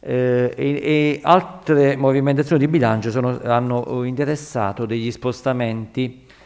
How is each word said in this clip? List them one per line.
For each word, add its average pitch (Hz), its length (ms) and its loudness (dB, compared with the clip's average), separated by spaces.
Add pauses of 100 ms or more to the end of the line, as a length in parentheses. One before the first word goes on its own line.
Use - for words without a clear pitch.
Eh, 123 540 0
e, 135 100 -4
e 147 580 0
altre 156 720 2
movimentazioni 139 680 2
di 147 40 2
bilancio 117 420 2
sono, 123 320 -2
hanno 123 600 -2
interessato 127 840 -4
degli 113 240 -2
spostamenti 123 1160 -4 (180)